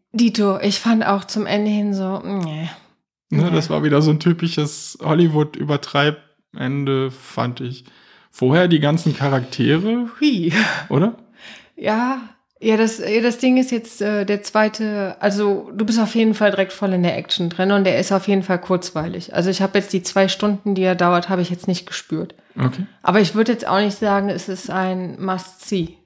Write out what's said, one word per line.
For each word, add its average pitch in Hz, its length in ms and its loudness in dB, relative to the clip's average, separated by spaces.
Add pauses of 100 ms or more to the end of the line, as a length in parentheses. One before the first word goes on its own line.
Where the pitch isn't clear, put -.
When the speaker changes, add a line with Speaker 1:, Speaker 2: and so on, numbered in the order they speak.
(140)
Speaker 1:
Dito, 214 460 2
ich 202 200 0
fand 226 260 2
auch 196 180 0
zum 214 200 -4
Ende 208 260 0
hin 208 240 0
so, 190 300 -4
nee. 165 460 -6 (640)
Speaker 2:
Ne, 151 100 4
Speaker 1:
Nee. 175 60 2
Speaker 2:
das 160 200 0
war 156 120 -2
wieder 147 200 4
so 156 80 4
ein 151 100 2
typisches 165 840 -2
Hollywood-Übertreib-Ende, 147 2000 0
fand 123 500 -6
ich. 127 240 -10 (460)
Vorher 160 380 4
die 165 120 4
ganzen 151 360 2
Charaktere, 143 920 0 (120)
Speaker 1:
Hui. 202 320 2 (380)
Speaker 2:
oder? 196 260 2 (600)
Speaker 1:
Ja, 247 440 -2 (400)
ja, 220 160 2
das, 220 220 2
ja, 214 240 0
das 240 160 0
Ding 254 180 4
ist 254 160 2
jetzt, 226 300 -4
äh, 208 240 0
der 202 160 -2
zweite, 208 800 -2
also 202 540 0
du 214 120 -2
bist 220 120 2
auf 220 160 0
jeden 220 200 4
Fall 214 160 4
direkt 196 240 0
voll 196 180 -2
in 180 100 2
der 175 140 2
Action - 320 -2
drin 185 240 0
und 196 120 4
der 185 140 2
ist 190 140 0
auf 190 160 0
jeden 196 140 4
Fall 180 180 0
kurzweilig. 175 760 -4
Also 175 160 -2
ich 190 120 -2
hab 196 120 0
jetzt 196 200 -2
die 185 80 0
zwei 190 260 2
Stunden, 202 460 -2
die 185 80 0
er 185 120 2
dauert, 175 360 2
hab 185 100 0
ich 175 100 0
jetzt 175 180 -8
nicht 175 180 -2
gespürt. - 480 -8 (220)
Speaker 2:
Okay. 131 280 -2 (180)
Speaker 1:
Aber 190 180 4
ich 185 140 2
würd 220 140 2
jetzt 226 180 -2
auch 190 140 2
nicht 202 180 -2
sagen, 202 300 0
es 180 220 -6
ist 185 200 -10
ein 185 520 -4
Must-See. 185 840 -6